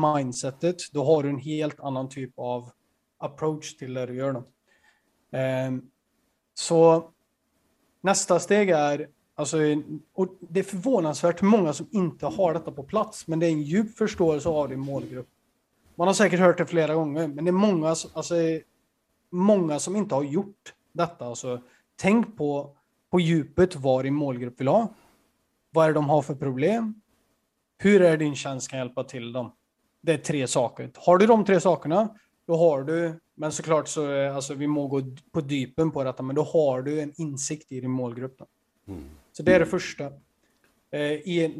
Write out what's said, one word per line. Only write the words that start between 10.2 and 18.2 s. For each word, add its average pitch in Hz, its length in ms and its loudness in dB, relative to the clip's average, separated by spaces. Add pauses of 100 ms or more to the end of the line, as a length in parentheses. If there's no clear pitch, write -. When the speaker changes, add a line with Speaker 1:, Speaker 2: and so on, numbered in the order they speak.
Speaker 1:
det 170 200 -4
är 190 40 -2
förvånansvärt 175 800 0
hur 196 60 4
många 190 240 4
som 160 180 -10
inte 175 360 -2
har 170 280 0
detta 160 180 -8
på 135 100 -12
plats, 214 440 -4
men 160 120 -2
det 170 80 2
är 165 40 2
en 151 120 0
djup 196 360 -2
förståelse 165 500 0
av 151 200 0
din 131 120 -8
målgrupp. 127 480 -8 (640)
Man 170 120 0
har 190 80 4
säkert 180 260 4
hört 175 180 6
det 165 80 0
flera 156 280 0
gånger, 160 340 -2
men 147 160 -6
det 180 60 2
är - 20 4
många 185 400 2
s-, - 220 -6
alltså, 165 200 -6 (960)